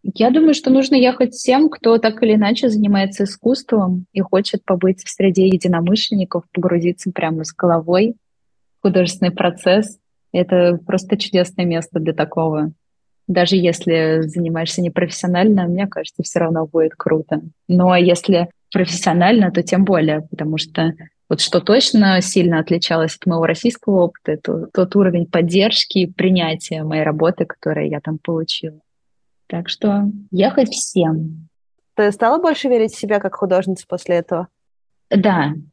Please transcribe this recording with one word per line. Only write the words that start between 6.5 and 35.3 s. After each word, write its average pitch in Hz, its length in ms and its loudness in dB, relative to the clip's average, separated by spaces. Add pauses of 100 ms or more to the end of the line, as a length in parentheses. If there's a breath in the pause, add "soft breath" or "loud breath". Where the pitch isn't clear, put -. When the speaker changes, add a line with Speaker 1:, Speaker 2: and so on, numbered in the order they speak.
Speaker 1:
погрузиться 175 580 -2
прямо 160 340 -4
с - 80 -12
головой 180 640 0 (640)
в - 80 -4
художественный 180 460 0
процесс. 185 680 0 (340)
Это 180 540 2
просто 190 300 -2
чудесное 180 480 -2
место 165 360 -4
для 156 140 -2
такого. 156 580 -2 (540)
Даже 180 300 2
если 160 680 0
занимаешься 165 600 -4
непрофессионально, 180 840 0
мне 180 200 -2
кажется, - 360 -10
все - 180 -4
равно 160 260 -2
будет 160 280 0
круто. 160 480 -2 (260)
Но 180 280 4
если 175 540 2 (220)
профессионально, 180 800 2
то 175 120 -2
тем 185 220 2
более, 156 380 2
потому 156 360 -6
что 165 340 -4 (360 loud breath)
вот - 120 -2
что - 200 0
точно 208 600 4
сильно 175 380 2
отличалось 165 560 -2
от - 100 -8
моего 165 180 0
российского 190 600 0
опыта, - 280 -6
это 160 400 -6
тот 185 240 0
уровень 175 300 2
поддержки 180 720 0
и 185 80 2
принятия 165 800 -2
моей 156 180 -2
работы, 156 420 0
который 151 460 -6
я 147 100 -6
там 160 180 -8
получила. 160 640 -8 (680)
Так 175 200 -8
что 202 360 -2 (260)
ехать 220 400 2
всем. 160 800 -4 (480)
Speaker 2:
Ты 208 160 2
стала 233 260 2
больше 320 300 -2
верить 220 240 2
в - 60 -18
себя 208 200 -2
как 196 160 -4
художница 185 540 -2
после 180 280 -4
этого? 170 320 -4 (640)
Speaker 1:
Да. 180 440 2 (180)